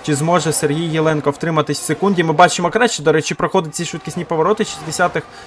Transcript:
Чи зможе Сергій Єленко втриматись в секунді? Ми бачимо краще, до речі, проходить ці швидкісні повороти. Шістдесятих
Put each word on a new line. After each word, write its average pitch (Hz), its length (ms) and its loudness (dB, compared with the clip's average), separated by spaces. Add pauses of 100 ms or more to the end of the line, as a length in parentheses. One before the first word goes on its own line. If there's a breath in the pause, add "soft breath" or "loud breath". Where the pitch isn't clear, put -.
Чи 151 120 0
зможе 160 380 2
Сергій 151 320 0
Єленко 156 460 0
втриматись 151 500 -2
в - 40 -8
секунді? 175 400 2
Ми 160 80 2
бачимо 175 380 4
краще, 226 320 0
до 151 100 4
речі, 156 220 0
проходить 170 400 -2
ці 175 100 -4
швидкісні 170 400 -8
повороти. 175 400 0
Шістдесятих 160 580 -2 (240 loud breath)